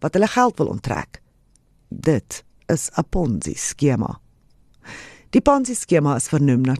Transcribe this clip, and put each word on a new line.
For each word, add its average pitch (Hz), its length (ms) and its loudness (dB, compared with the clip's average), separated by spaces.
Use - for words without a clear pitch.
wat 156 140 -4
hulle 202 120 4
geld 247 320 0
wil 156 80 0
onttrek. - 560 -6
Dit - 560 -2
is - 280 -2
'n 165 140 0
Ponzi-skema. 123 1080 -2
Die - 100 2
Ponzi-skema 226 760 2
is 117 120 -4
vernoem 139 320 4
na 131 200 0